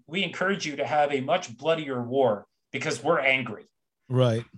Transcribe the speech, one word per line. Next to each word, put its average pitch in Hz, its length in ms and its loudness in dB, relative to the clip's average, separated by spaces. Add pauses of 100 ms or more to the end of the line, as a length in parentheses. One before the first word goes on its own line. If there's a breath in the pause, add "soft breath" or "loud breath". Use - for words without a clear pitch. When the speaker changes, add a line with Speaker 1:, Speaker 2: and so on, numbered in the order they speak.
Speaker 1:
we 180 180 -4
encourage 185 440 -2
you 143 80 -6
to 139 100 -4
have 147 260 2
a 135 100 0
much 143 360 -2
bloodier 139 460 -2
war 120 420 2 (260)
because 139 300 -4
we're 160 200 2
angry." 131 420 0 (460)
Speaker 2:
Right. 123 340 4 (140)